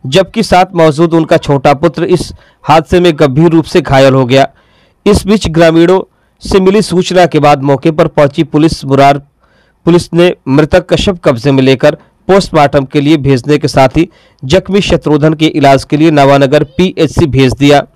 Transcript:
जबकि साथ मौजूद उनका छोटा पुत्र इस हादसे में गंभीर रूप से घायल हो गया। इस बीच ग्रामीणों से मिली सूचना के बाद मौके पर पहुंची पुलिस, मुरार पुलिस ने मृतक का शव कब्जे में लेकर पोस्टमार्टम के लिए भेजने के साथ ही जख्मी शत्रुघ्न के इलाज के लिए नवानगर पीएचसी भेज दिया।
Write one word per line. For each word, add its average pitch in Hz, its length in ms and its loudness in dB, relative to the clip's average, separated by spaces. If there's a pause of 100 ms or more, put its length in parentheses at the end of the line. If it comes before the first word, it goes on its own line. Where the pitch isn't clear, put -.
जबकि 185 380 -2
साथ 185 220 0 (100)
मौजूद 160 380 0
उनका 160 240 0
छोटा 143 360 0
पुत्र 156 300 -4
इस - 300 -4 (300)
हादसे 160 360 0
में 175 160 2
गंभीर 151 360 0
रूप 165 140 0
से - 160 -2
घायल 135 320 2
हो 131 120 0
गया। 135 220 0 (580)
इस 202 220 0
बीच 196 220 -2
ग्रामीणों 165 520 2 (480)
से 196 100 0
मिली 190 220 2
सूचना 175 440 0
के 151 140 -2
बाद 143 240 0
मौके 143 280 -2
पर 156 160 -2
पहुंची 147 360 -2
पुलिस, 151 420 -2
मुरार 139 320 2 (680)
पुलिस 170 280 0
ने 175 220 0 (120)
मृतक 156 380 0
का - 100 -2
शव 190 280 -4
कब्जे 139 280 -2
में 135 120 0
लेकर 135 320 0 (320)
पोस्टमार्टम 147 580 0
के 147 160 -4
लिए 156 160 0
भेजने 135 400 -2
के 147 100 -4
साथ 131 220 0
ही 165 200 -2 (360)
जख्मी 185 360 -2
शत्रुघ्न 151 520 -2
के 156 120 -2
इलाज 139 380 0
के 147 140 -4
लिए 160 140 2
नवानगर 139 520 2
पीएचसी 170 640 -2
भेज 131 260 0
दिया। 143 420 0